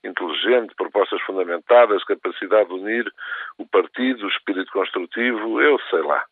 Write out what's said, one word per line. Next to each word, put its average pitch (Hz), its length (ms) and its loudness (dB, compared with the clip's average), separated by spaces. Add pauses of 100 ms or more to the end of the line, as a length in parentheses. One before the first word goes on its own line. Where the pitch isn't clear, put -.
inteligente, 92 720 -2
propostas 95 480 -2
fundamentadas, 95 800 4
capacidade 95 640 0
de 90 60 -8
unir 104 380 -4 (440)
o 98 120 -12
partido, 117 580 0
o - 20 -4
espírito 92 440 -6
construtivo, 110 880 -2
eu 143 160 4 (120)
sei 85 120 0
lá. 73 300 0